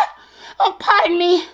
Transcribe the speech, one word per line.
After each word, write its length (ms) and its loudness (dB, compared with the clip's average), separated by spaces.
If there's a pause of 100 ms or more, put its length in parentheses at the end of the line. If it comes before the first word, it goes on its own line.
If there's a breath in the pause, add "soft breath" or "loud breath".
(600 loud breath)
Oh, 160 0
pardon 400 0
me. 360 0